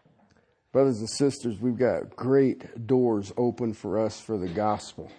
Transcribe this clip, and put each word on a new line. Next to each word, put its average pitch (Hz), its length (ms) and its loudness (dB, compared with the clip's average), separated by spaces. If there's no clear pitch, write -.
Brothers 131 280 4
and 110 100 -6
sisters, 120 500 -2
we've 120 180 -2
got 113 380 0
great 127 680 0
doors 113 500 2
open 120 380 -2
for 101 240 -4
us 110 200 -2
for 110 200 -6
the 90 100 -4
gospel 104 720 -4